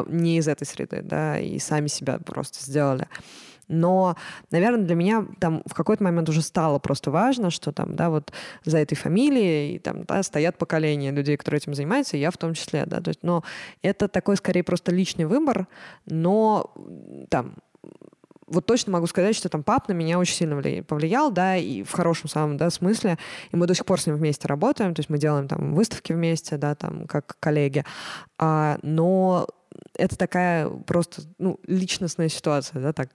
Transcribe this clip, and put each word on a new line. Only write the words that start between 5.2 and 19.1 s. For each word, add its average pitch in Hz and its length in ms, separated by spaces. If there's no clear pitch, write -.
там 160 240
в - 80
какой-то 214 280
момент 170 280
уже 156 120
стало 156 380
просто - 320
важно, 220 400
что - 220
там, - 240
да, 170 120
вот 156 220
за 156 160
этой 151 160
фамилией, 175 840
там, - 260
да, - 180
стоят 165 340
поколения 151 540
людей, 143 240
которые 147 240
этим 147 140
занимаются, 170 420
и 143 60
я 156 100
в - 60
том 165 160
числе, - 320
да, 160 160
то 170 80
есть, 160 140
но 170 200
это 196 260
такой, 196 300
скорее, 180 260
просто 175 300
личный 180 320
выбор, 226 420
но, 202 720
м, 65 500
там, 120 280
вот - 180
точно 233 280
могу 170 140
сказать, 196 280